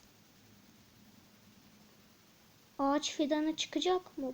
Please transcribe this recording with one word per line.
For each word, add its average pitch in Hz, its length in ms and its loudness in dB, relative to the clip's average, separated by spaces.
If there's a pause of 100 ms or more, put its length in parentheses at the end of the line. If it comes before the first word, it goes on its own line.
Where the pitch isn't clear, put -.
(2750)
Ağaç 285 320 2
fidanı 302 440 0
çıkacak 359 600 -2
mı 262 160 -6